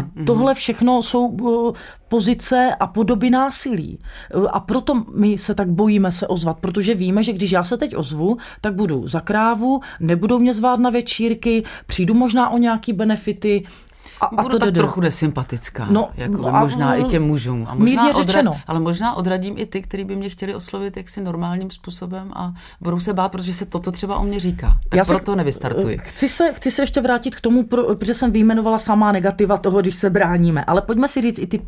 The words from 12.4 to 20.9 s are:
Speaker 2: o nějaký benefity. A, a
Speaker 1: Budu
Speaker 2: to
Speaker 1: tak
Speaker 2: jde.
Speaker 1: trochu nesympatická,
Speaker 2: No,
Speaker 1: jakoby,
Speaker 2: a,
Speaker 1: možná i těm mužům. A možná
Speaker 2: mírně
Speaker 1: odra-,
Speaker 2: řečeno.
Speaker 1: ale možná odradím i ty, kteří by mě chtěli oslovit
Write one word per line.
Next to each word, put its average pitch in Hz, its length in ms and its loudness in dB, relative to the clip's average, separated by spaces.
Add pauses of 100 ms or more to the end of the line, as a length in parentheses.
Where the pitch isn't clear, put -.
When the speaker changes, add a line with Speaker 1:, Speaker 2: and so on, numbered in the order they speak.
Speaker 2:
o 240 80 0
nějaký 233 360 2
benefity. 214 720 0 (580)
A, 202 40 2
a 220 180 -4
Speaker 1:
Budu 254 60 -4
Speaker 2:
to 233 100 2
Speaker 1:
tak 208 120 4
Speaker 2:
jde. 170 80 4
Speaker 1:
trochu - 220 2
nesympatická, 135 920 -2
Speaker 2:
No, 214 160 2 (100)
Speaker 1:
jakoby, 196 320 -4
Speaker 2:
a, - 100 4
Speaker 1:
možná - 360 2
i - 80 2
těm 170 200 2
mužům. 123 460 -2
A - 40 -10
možná 214 120 4
Speaker 2:
mírně 254 280 4
Speaker 1:
odra-, 185 120 0
Speaker 2:
řečeno. 185 320 2 (100)
Speaker 1:
ale 160 120 -2
možná 175 380 -2
odradím 185 400 -2
i 214 80 -8
ty, 202 160 -8
kteří 190 220 -8
by 196 120 -8
mě 196 140 -8
chtěli 190 260 -8
oslovit 196 420 -8